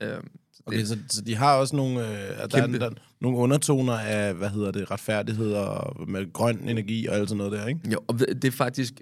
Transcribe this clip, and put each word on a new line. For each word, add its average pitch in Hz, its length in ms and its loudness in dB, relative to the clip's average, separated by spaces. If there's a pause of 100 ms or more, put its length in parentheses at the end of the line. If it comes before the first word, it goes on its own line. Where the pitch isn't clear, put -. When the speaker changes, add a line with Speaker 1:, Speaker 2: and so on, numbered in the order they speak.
Speaker 1:
Øhm, 107 260 -8 (260)
så - 140 -20
Speaker 2:
Okay, 110 120 -2
Speaker 1:
det 107 100 0
Speaker 2:
så, 113 100 -2 (120)
så 107 100 -4
de 110 160 -4
har 139 200 6
også 135 200 2
nogle, 131 240 0
øh, 104 440 -6
at 107 80 -6
der 139 60 6
er 123 80 6
Speaker 1:
Kæmpe. 120 180 0
Speaker 2:
den, 113 140 -6 (220)
nogle 123 180 2
undertoner 131 540 4
af, 107 420 0
hvad 98 160 -2
hedder 101 200 -2
det, 92 200 -4
retfærdighed 107 640 -2
og 98 580 -4
med 95 220 -4
grøn 113 360 0
energi 113 380 -2
og 90 80 -2
alt 104 140 2
sådan 107 100 -2
noget 101 140 -2
der, 104 140 -4
ikke? 156 140 -2 (120)
Speaker 1:
Jo, 101 60 0 (100)
og 120 120 0
ved-, - 140 2
det 127 100 -4
er 131 80 4
faktisk, 127 500 -2